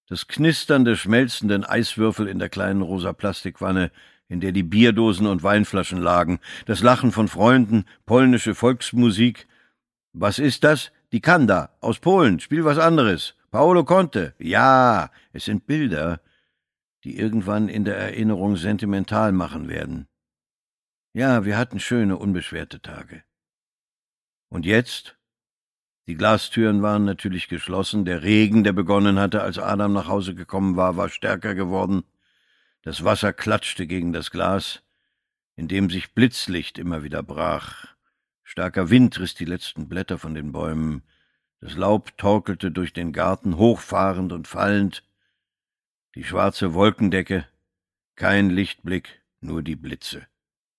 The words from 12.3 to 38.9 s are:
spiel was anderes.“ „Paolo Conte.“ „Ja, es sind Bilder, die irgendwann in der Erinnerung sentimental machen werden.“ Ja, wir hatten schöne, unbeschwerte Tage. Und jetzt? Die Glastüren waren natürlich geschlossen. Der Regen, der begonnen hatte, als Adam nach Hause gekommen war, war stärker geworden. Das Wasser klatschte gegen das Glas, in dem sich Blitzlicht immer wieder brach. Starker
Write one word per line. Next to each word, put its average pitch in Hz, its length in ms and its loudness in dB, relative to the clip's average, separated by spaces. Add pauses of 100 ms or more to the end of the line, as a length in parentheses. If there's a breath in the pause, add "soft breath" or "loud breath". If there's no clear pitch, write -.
spiel 160 240 -2
was 147 140 2
anderes.“ 151 580 2 (140)
„Paolo 160 340 4
Conte.“ 139 540 0
„Ja, 113 720 4 (220 soft breath)
es - 120 -12
sind 104 220 -2
Bilder, 87 540 -2 (840)
die - 140 -12
irgendwann 107 500 -2
in 104 160 -4
der 98 120 -4
Erinnerung 101 600 -2
sentimental 101 760 -2
machen 78 360 -4
werden.“ 73 400 -10 (1080)
Ja, 120 300 0
wir 104 140 -2
hatten 113 220 -4
schöne, 107 360 0
unbeschwerte 87 640 -6
Tage. 76 420 -18 (1300)
Und 82 180 -8
jetzt? - 500 -2 (920)
Die 85 100 -8
Glastüren 104 640 2
waren 104 220 0
natürlich 92 440 -4
geschlossen. 92 560 -4
Der 87 180 -4
Regen, 107 420 6
der 101 80 4
begonnen 98 460 2
hatte, 101 240 0
als 95 160 -6
Adam 101 340 -2
nach 95 160 -4
Hause 95 260 -4
gekommen 92 420 -4
war, 92 200 0
war 90 120 -4
stärker 101 460 -6
geworden. 92 480 -2 (800)
Das 80 220 -12
Wasser 101 280 0
klatschte - 540 -6
gegen 87 260 -4
das 82 180 -8
Glas, 90 520 -4 (720)
in 80 140 -12
dem 98 220 0
sich 90 240 -8
Blitzlicht 107 640 -2
immer 82 260 -6
wieder 73 180 -8
brach. 78 720 -8 (480)
Starker 90 480 -6